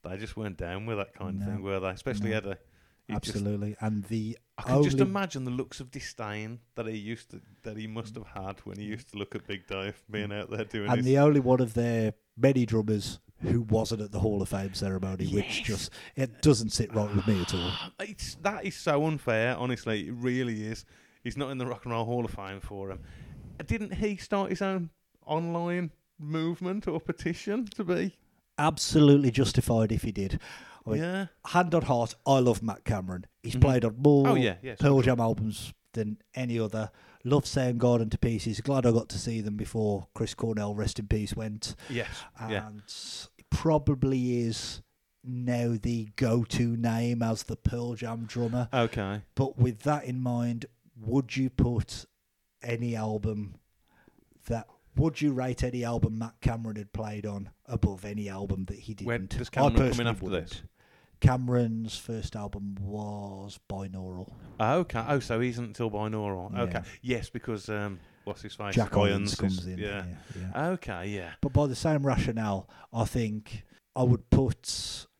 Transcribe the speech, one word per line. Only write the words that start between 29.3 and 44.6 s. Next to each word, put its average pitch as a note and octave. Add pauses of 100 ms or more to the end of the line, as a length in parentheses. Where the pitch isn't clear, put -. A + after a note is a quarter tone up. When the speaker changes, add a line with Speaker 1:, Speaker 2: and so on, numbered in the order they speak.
Speaker 2:
justified A2+
if G#2+
he G#2+
did. G2 (460)
I A2
mean, C#3+
Speaker 1:
Yeah. F#3 (220)
Speaker 2:
hand F3
on D#3
heart, A#2+ (120)
I C3+
love A#2
Matt G#2+
Cameron. F#2 (160)
He's A#2
Speaker 1:
Mm-hmm. B2
Speaker 2:
played C3
on A2
more C#3
Speaker 1:
Oh, C3+
yeah, G#2+
yeah, B2
Speaker 2:
Pearl C#3
Speaker 1:
super. A#2+
Speaker 2:
Jam B2
albums A2 (180)
than G#2+ (120)
any A#2+
other. A2 (340)
Love C#3+
Soundgarden A#2+
to -
pieces. A2+
Glad C3+
I A#2
got A2+
to G2+
see A2+
them G#2
before G#2+
Chris A2+
Cornell, G#2
rest G#2+
in G#2
peace, G#2
went. A2 (160)
Speaker 1:
Yes, A#2+ (420)
yeah. G#2+
Speaker 2:
And G#2 (680)
probably C3+
is - (420)